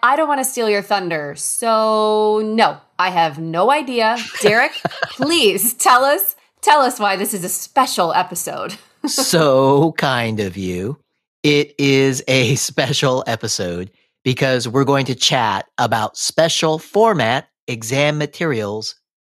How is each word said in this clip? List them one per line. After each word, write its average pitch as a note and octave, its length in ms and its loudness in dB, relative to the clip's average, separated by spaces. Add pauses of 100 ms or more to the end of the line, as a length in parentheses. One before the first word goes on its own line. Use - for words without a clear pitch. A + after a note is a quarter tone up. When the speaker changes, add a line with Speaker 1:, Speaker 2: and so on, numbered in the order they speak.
Speaker 1:
I B3+ 140 4
don't D#4 120 2
want C#4+ 120 0
to C4 60 -2
steal A#3 240 -2
your G3+ 120 0
thunder. E3 540 -4
So, G#3+ 1080 0
no, G#3+ 360 2 (180)
I F#3 120 0
have E3 280 0
no E3 320 0
idea. B3 480 0 (240)
Derek, A3+ 300 4
Speaker 2:
<laughs> - 300 -8 (100)
Speaker 1:
please B3+ 640 0
tell B3+ 280 4
us, D4 320 0 (260)
tell D4+ 200 4
us B3 180 0
why G3 180 0
this G3 180 -4
is F3 80 -6
a F3+ 60 -6
special - 640 0
episode. E3+ 680 -4
<laughs> - 60 -20 (200)
Speaker 2:
So D3 920 2
kind A#2 420 -2
of F#2+ 160 -4
you. F#2+ 420 -6 (460)
It D3 340 2
is C3+ 480 2
a C3 300 2
special C3+ 720 -2
episode F#2+ 640 -6 (320)
because B2+ 420 0
we're B2 200 0
going C3+ 220 0
to B2+ 80 -4
chat A2 520 0 (100)
about A2+ 380 -2
special D#3+ 640 0
format D#3 680 0 (180)
exam C3+ 500 -2
materials, A2+ 760 -4 (320)